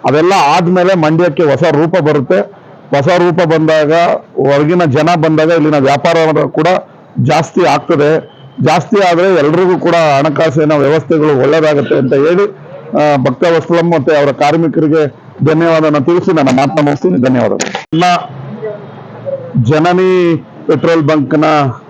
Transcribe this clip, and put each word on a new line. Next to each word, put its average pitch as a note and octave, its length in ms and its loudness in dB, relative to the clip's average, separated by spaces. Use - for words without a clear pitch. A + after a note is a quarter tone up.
ಅದೆಲ್ಲ D#3+ 280 2
ಆದ್ಮೇಲೆ F#3 600 2
ಮಂಡ್ಯಕ್ಕೆ E3 480 0
ಹೊಸ C#3 200 2
ರೂಪ D#3+ 340 0
ಬರುತ್ತೆ. D3+ 680 -2
ಹೊಸ C#3+ 220 -2
ರೂಪ F3 400 2
ಬಂದಾಗ, D#3 460 2
ಹೊರಗಿನ D3 500 2
ಜನ D3+ 300 0
ಬಂದಾಗ D#3 340 0
ಇಲ್ಲಿನ D3+ 260 2
ವ್ಯಾಪಾರ C#3+ 420 2
ಕೂಡ D#3 200 -2
ಜಾಸ್ತಿ D#3 420 0
ಆಗ್ತದೆ. D3 540 0
ಜಾಸ್ತಿ E3+ 400 0
ಆದ್ರೆ F3+ 340 2
ಎಲ್ರಿಗೂ E3 440 0
ಕೂಡ E3+ 160 0
ಹಣಕಾಸಿನ D3+ 760 0
ವ್ಯವಸ್ಥೆಗಳು D3+ 680 0
ಒಳ್ಳೇದಾಗುತ್ತೆ D3 540 0
ಅಂತ C3+ 180 0
ಹೇಳಿ, F3+ 380 0
ಆ, D3 260 0
ಭಕ್ತ C3 280 -2
ವತ್ಸಲಂ E3+ 480 0
ಮತ್ತೆ D#3 260 0
ಅವರ C#3+ 140 2
ಕಾರ್ಮಿಕರಿಗೆ D3+ 840 0
ಧನ್ಯವಾದನ D#3 520 2
ತಿಳಿಸಿ E3+ 360 0
ನನ್ನ C#3 160 2
ಮಾತನ್ನ C#3 360 0
ಮುಗಿಸ್ತೀನಿ. D3 360 -2
ಧನ್ಯವಾದಗಳು. A#2 720 -2
ನನ್ನ E3 100 0
ಜನನಿ F3 720 2
ಪೆಟ್ರೋಲ್ E3 360 0
ಬಂಕ್ನ D3+ 420 0